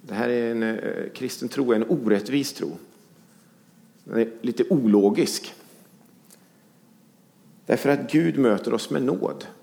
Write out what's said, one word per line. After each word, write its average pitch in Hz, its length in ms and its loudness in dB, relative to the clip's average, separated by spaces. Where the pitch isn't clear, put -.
det - 120 -12
här 120 160 -2
är 117 220 0
en, 113 120 -2
eh, - 500 -4
kristen 127 360 -8
tro 127 220 0
är 113 40 6
en 113 140 0
orättvis 127 640 0
tro. 73 240 -8
Den 110 160 -2
är 113 100 2
lite 120 280 -2
ologisk. 107 840 4
Därför 120 240 2
att 143 220 0
Gud 160 260 2
möter 117 360 2
oss - 160 -4
med 139 120 -2
nåd. - 440 -2